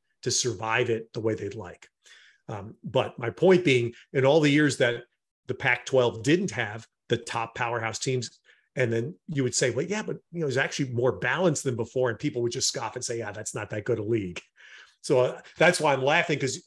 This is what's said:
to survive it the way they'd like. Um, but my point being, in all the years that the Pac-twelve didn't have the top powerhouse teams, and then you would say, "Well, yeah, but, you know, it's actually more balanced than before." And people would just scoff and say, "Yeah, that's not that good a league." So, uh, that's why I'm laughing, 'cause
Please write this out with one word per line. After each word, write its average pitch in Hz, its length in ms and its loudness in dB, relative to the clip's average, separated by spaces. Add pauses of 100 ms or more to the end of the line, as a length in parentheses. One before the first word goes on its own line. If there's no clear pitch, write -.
(240)
to 123 80 -2
survive 113 580 0
it 110 240 -2
the 117 60 -8
way 110 160 0
they'd - 180 -8
like. 92 340 -14 (600)
Um, 107 360 -10
but 113 360 -2
my 117 100 -4
point 180 360 6
being, 120 280 2 (200)
in 131 120 4
all 151 140 6
the 147 100 6
years 143 280 4
that 120 260 0 (440)
the 127 60 -4
Pac-twelve 120 720 2
didn't 180 280 2
have 110 360 -6 (220)
the 117 80 0
top - 380 -6
powerhouse 117 440 -4
teams, 131 400 -4 (360)
and 123 160 2
then 117 240 -2 (120)
you 139 160 -2
would 120 120 -2
say, 131 140 2
"Well, 131 160 -2
yeah, 208 180 -4
but, - 140 -8 (140)
you 170 100 -6
know, 151 60 -2
it's 127 100 -2
actually 143 320 -2
more 117 240 0
balanced 143 500 0
than 127 140 -2
before." 123 320 -2
And 104 100 -6
people 127 220 -4
would 117 100 0
just 127 160 -2
scoff 117 280 -6
and 127 100 -8
say, 117 140 -6
"Yeah, 101 120 -8
that's 107 240 -10
not 107 140 -8
that 107 160 -6
good 113 140 0
a 107 40 -4
league." 101 380 -2 (600)
So, 127 200 2
uh, - 200 0 (160)
that's 170 220 6
why 147 140 2
I'm 131 100 0
laughing, 156 340 2
'cause 131 300 -4